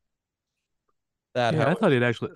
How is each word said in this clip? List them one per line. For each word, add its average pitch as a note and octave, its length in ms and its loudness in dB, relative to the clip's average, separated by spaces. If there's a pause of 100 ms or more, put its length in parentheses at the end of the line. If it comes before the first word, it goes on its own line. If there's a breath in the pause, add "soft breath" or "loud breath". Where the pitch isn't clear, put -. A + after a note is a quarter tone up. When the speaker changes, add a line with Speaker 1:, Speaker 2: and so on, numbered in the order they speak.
(1300)
Speaker 1:
That A#2 200 0
Speaker 2:
Yeah, A#2 80 0
I A2+ 60 2
Speaker 1:
helped. E3+ 140 -2
Speaker 2:
thought F#3+ 120 2
he'd B2 100 2
actually, A#2+ 320 -4